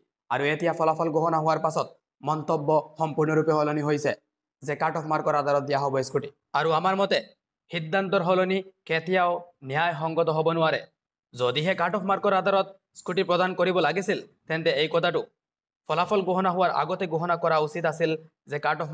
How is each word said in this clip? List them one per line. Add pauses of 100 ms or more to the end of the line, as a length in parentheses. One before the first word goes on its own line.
(300)
আৰু (100)
এতিয়া
ফলাফল
ঘোষণা
হোৱাৰ
পাছত (360)
মন্তব্য (300)
সম্পূৰ্ণৰূপে
সলনি
হৈছে (520)
যে
কাট
অফ
মাৰ্কৰ
আধাৰত
দিয়া
হ'ব (120)
স্কুটি। (300)
আৰু (100)
আমাৰ
মতে (540)
সিদ্ধান্তৰ
সলনি (300)
কেতিয়াও (380)
ন্যায়সংগত
হ'ব (100)
নোৱাৰে। (540)
যদিহে
কাট
অফ
মাৰ্কৰ
আধাৰত (320)
স্কুটি
প্ৰদান
কৰিব
লাগিছিল, (280)
তেন্তে (120)
এই
কথাটো (680)
ফলাফল
ঘোষণা
হোৱাৰ (100)
আগতে
ঘোষণা
কৰা
উচিত
আছিল (360)
যে
কাট
অফ